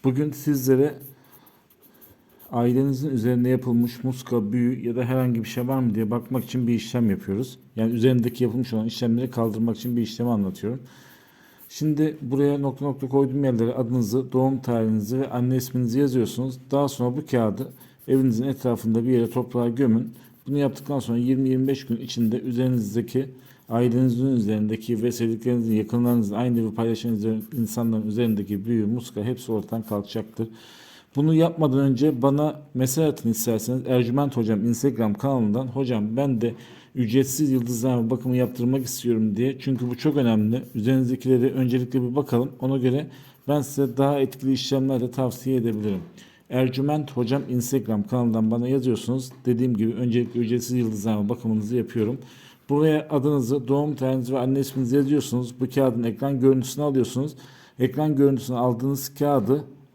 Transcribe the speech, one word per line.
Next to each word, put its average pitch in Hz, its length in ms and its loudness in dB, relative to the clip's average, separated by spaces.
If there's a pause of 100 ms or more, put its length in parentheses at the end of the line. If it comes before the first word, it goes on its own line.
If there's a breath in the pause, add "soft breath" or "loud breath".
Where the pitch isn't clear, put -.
Bugün 139 260 2
sizlere 135 640 2 (1600 loud breath)
ailenizin 131 580 0
üzerinde 123 380 0
yapılmış 123 560 0
muska, 123 480 -2
büyü 123 340 0
ya 117 100 -2
da 123 80 -2
herhangi 123 400 0
bir - 40 -10
şey 123 200 -4
var 135 100 0
mı 120 160 0
diye 110 160 0
bakmak 120 340 -2
için 127 220 -2
bir 120 80 2
işlem 113 360 0
yapıyoruz. 98 480 -4 (180)
Yani 113 160 0
üzerindeki 123 520 2
yapılmış 120 280 -2
olan 110 140 -2
işlemleri 120 440 0
kaldırmak 113 460 0
için 120 200 -4
bir 117 60 0
işlemi 120 280 -4
anlatıyorum. 104 500 -2 (880 loud breath)
Şimdi 151 540 0
buraya 143 360 2
nokta 139 260 -4
nokta 135 240 -4
koyduğum 139 360 2
yerlere 120 300 2
adınızı, 123 580 0
doğum 131 280 2
tarihinizi 113 600 0
ve 139 100 -4
anne 123 260 0
isminizi 127 420 -2
yazıyorsunuz. 127 600 0 (120)
Daha 139 180 2
sonra 123 280 -2
bu 151 100 -6
kağıdı 113 460 0 (360 loud breath)
evinizin 131 360 4
etrafında 117 600 0
bir 127 60 0
yere 117 200 2
toprağa 120 380 -2
gömün. 117 440 2 (340 loud breath)
Bunu 139 120 -2
yaptıktan 143 400 -2
sonra 117 200 -2
yirmi 131 300 2
yirmi 131 200 2
beş 135 180 -2
gün 120 100 -2
içinde 117 440 -2
üzerinizdeki, 123 880 -2 (420 loud breath)
ailenizin 123 680 2
üzerindeki 107 680 0
ve 120 100 0
sevdiklerinizin, 113 600 0
yakınlarınızın, 113 600 2
aynı 120 260 0
evi 110 140 -2
paylaşan 113 380 -2
üzeri-, 110 280 -2 (160)
insanların 113 500 -2
üzerindeki 104 600 0
büyü, 113 200 2
muska 113 380 -4
hepsi 123 280 -4
ortadan 110 300 -4
kalkacaktır. 110 680 -6 (680 loud breath)
Bunu 156 180 4
yapmadan 156 440 2
önce 135 440 2
bana 143 380 2 (140)
mesaj 131 340 2
atın 139 220 -2
isterseniz 117 560 -2
Ercüment 127 500 2
Hocam 110 300 0
Instagram 113 480 0
kanalından. 123 520 0
Hocam 120 500 -2
ben 135 240 0
de 117 140 0 (400 loud breath)
ücretsiz 131 560 2
yıldızlama 120 600 0
bakımı 123 260 0
yaptırmak 127 480 0
istiyorum 110 520 0
diye. 131 220 0
Çünkü 123 320 -2
bu 123 60 -6
çok 147 200 0
önemli. 113 460 2 (120)
Üzerinizdekileri 127 800 2
öncelikle 127 500 0
bir 123 140 -2
bakalım. 135 440 0
Ona 135 180 0
göre 131 280 0 (420 loud breath)
ben 147 120 2
size 135 360 -2
daha 139 240 2
etkili 135 320 0
işlemler 131 480 0
de 120 100 -2
tavsiye 131 460 -2
edebilirim. 107 440 -2 (500 loud breath)
Ercüment 131 600 0
Hocam 123 400 -2
Instagram 113 520 -2
kanalından 113 480 0
bana 120 180 0
yazıyorsunuz. 127 600 0 (160)
Dediğim 123 300 2
gibi 110 160 0
öncelikle 120 480 0
ücretsiz 120 360 0
yıldızlama 107 520 0
bakımınızı 110 480 -2
yapıyorum. 117 420 -2 (500 loud breath)
Buraya 151 420 2
adınızı, 135 580 0
doğum 147 260 0
tarihinizi 131 400 -2
ve 135 40 0
anne 131 220 0
isminizi 131 360 0
yazıyorsunuz. 131 640 0
Bu 127 100 -2
kağıdın 127 320 2
ekran 127 380 -2
görüntüsünü 131 440 2
alıyorsunuz. 135 500 0 (440 loud breath)
Ekran 139 380 0
görüntüsünü 135 400 2
aldığınız 127 580 -2
kağıdı 143 500 2 (300)